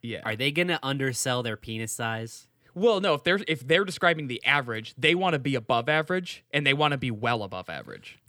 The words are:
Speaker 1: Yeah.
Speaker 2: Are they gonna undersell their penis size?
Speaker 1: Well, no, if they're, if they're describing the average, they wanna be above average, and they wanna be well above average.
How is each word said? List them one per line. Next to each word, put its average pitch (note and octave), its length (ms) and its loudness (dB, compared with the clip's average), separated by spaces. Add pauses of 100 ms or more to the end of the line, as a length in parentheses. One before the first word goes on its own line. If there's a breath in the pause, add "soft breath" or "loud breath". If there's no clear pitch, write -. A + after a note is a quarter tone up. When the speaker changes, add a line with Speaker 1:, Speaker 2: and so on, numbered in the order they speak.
Speaker 1:
Yeah. A2+ 240 -8
Speaker 2:
Are A2 100 -2
they C3 160 0
gonna F3 320 0
undersell C3+ 580 0
their A2+ 160 -4
penis A2 360 -8
size? A2+ 540 -6 (260 soft breath)
Speaker 1:
Well, A3 280 4
no, G3 140 4
if C#3 80 -6
they're, F3+ 240 4
if C#3 200 -2
they're F3 180 4
describing E3+ 420 0
the B2 180 -6
average, A#2+ 520 0
they D#3 180 4
wanna F3+ 240 2
be C3+ 160 -2
above A#2+ 340 0
average, E3 640 -2
and C#3+ 140 0
they C3+ 80 6
wanna D3 240 2
be B2+ 140 -2
well A2+ 320 0
above F#2 260 -8
average. A1 600 -12